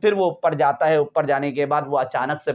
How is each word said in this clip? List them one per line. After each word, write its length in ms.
फिर 120
वो 140
ऊपर 280
जाता 300
है, 140
ऊपर 260
जाने 260
के 140
बाद 220
वो 100
अचानक 440
से 120